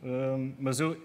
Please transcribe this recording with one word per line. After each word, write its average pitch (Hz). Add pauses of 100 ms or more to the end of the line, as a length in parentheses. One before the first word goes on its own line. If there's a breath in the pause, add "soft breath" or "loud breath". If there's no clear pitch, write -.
Hum, 131
mas 131
eu, 160